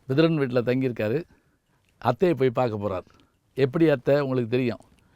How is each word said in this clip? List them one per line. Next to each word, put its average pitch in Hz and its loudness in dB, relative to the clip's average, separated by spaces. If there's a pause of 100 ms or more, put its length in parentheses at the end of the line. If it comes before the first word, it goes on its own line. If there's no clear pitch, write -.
விதுரன் 160 2
வீட்டுல 127 0
தங்கியிருக்காரு. 123 -2 (800)
அத்தையை 151 2
போய் 131 2
பார்க்க 110 -2
போறார். 92 -10 (360)
எப்படி 139 2
அத்தை? 143 2
உங்களுக்கு 127 -2
தெரியும், 123 -2 (380)